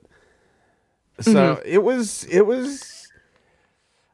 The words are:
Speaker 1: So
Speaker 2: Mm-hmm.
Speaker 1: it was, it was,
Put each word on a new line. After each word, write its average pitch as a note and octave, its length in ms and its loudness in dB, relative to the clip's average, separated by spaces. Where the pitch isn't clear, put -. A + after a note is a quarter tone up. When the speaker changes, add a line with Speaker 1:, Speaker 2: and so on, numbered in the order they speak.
Speaker 1:
So D#3+ 140 2
Speaker 2:
Mm-hmm. C3+ 320 2
Speaker 1:
it F#3 180 2
was, A#3+ 420 -4
it F#3+ 220 2
was, C4 600 -8